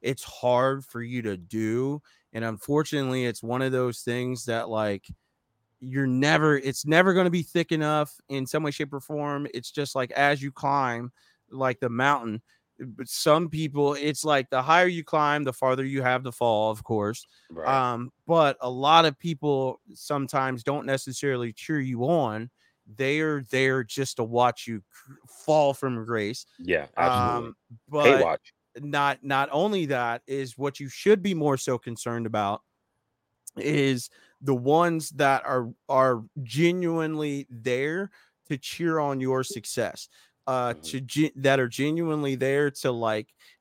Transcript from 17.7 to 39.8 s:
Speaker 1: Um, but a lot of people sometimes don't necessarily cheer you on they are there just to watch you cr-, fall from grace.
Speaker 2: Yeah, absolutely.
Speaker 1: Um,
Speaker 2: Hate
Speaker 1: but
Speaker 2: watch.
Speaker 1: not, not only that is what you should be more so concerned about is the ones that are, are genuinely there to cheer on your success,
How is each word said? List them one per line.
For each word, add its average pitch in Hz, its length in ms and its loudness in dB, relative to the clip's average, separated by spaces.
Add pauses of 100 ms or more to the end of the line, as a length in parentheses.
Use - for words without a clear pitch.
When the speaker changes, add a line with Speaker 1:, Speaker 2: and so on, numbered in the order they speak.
Speaker 1:
Um, 120 180 -8 (160)
but 156 360 4
a 127 80 -4
lot 143 340 6
of 147 140 0
people 143 640 -2 (140)
sometimes 131 680 -4
don't 139 220 -2
necessarily 131 680 -4
cheer 151 280 -4
you 127 260 -2
on 123 440 0 (460)
they 135 240 0
are 151 300 -2
there 131 340 2
just - 320 -6
to 120 80 -4
watch 120 420 2
you 110 240 -8
cr-, - 240 -20 (140)
fall 147 460 2
from 123 300 -4
grace. 113 420 -4 (120)
Speaker 2:
Yeah, 85 380 -2
absolutely. 120 540 0
Speaker 1:
Um, 117 60 -18 (460)
Speaker 2:
Hate 139 120 8
Speaker 1:
but 135 40 6
Speaker 2:
watch. - 360 0 (240)
Speaker 1:
not, 143 460 0
not 139 280 0
only 185 340 0
that 123 400 -2
is 135 320 -8
what 139 220 -4
you 143 80 -10
should 202 340 4
be 190 120 0
more 147 220 2
so 127 220 -2
concerned 117 480 -6
about 107 360 -2 (960)
is 135 520 0 (300)
the 135 140 0
ones 156 560 2
that 139 360 2
are, 127 240 -2 (180)
are 131 360 4 (180)
genuinely 156 1080 0
there 131 600 -2 (360)
to 147 120 -4
cheer 160 400 -2
on 139 220 0
your 131 240 0
success, - 640 -6 (380)